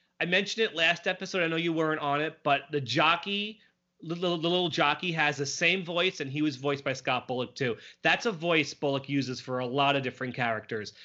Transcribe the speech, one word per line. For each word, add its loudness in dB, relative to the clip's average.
I 0
mentioned 0
it -4
last 2
episode. -2
I 2
know 0
you 0
weren't 0
on 2
it, -4
but 4
the 0
jockey, 0
the -6
little, 0
the 0
little 2
jockey 2
has 2
the -2
same 0
voice, 0
and -6
he -2
was 0
voiced -2
by -2
Scott -2
Bullock, -4
too. -2
That's 2
a 2
voice 0
Bullock -2
uses -2
for -6
a -2
lot 2
of 0
different -6
characters. -4